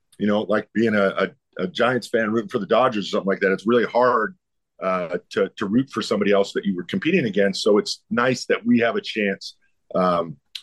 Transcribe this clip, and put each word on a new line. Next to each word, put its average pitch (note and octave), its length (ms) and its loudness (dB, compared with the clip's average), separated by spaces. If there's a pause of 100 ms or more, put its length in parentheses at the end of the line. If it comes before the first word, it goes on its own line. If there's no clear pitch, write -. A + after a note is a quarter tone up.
(200)
you G2+ 80 -2
know, G#2 140 2
like G#2 320 -2
being A2 220 2
a, G2+ 120 4
a, F#2 560 -4
a F#2 40 -4
Giants A#2+ 400 -2
fan A2+ 240 0
rooting A2 180 -2
for A#2+ 100 -4
the G2 80 -4
Dodgers A2 400 2
or - 20 -10
something F#2+ 180 -2
like F#2+ 120 -2
that. F#2+ 120 2
It's F#2+ 140 -4
really A#2 200 4
hard, A#2 520 0 (440)
uh, F#2 360 -4 (140)
to, G2 260 0
to A2 80 -4
root A#2 240 0
for A2 140 -6
somebody G2+ 280 0
else G2+ 220 2
that - 100 -4
you G2 120 -2
were F2 80 -8
competing D3+ 420 0
against. G2 380 0
So G#2 160 4
it's - 320 -6
nice B2 340 0
that - 200 -2
we A#2+ 140 4
have A2+ 160 0
a G#2 60 -2
chance, - 560 -4 (380)
um, F2 420 0 (260)